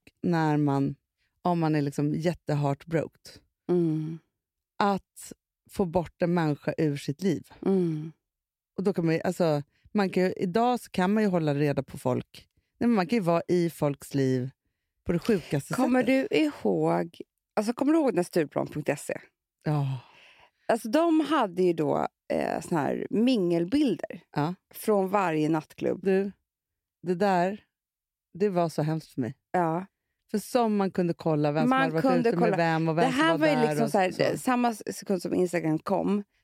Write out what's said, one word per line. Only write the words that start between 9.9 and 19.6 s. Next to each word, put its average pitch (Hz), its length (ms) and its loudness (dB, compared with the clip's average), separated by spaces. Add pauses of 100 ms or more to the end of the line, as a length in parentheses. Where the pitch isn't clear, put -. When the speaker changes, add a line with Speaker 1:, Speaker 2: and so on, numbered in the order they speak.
Speaker 1:
man 202 180 2
kan 185 140 2
ju, 185 100 2
idag 226 460 0
så - 120 -16
kan 190 220 0
man 214 100 2
ju 208 60 2
hålla 160 260 0
reda 143 280 0
på - 140 -16
folk. - 500 -4 (320)
Nej, 226 80 0
men 240 80 4
man 185 120 0
kan 240 100 0
ju 208 60 0
vara 170 240 2
i 170 220 2
folks - 440 -4
liv 131 360 0 (560)
på - 80 -2
det 170 60 0
sjukaste 160 540 -2
Speaker 2:
Kommer 254 300 2
Speaker 1:
sättet. 262 260 2
Speaker 2:
du - 80 0
ihåg, 175 840 0 (340)
alltså, 214 180 0
kommer 285 200 0
du 330 60 4
ihåg 262 140 2
när 175 100 0
Stureplan 143 440 -2
punkt - 220 -4 (100)
se? - 180 -2 (460)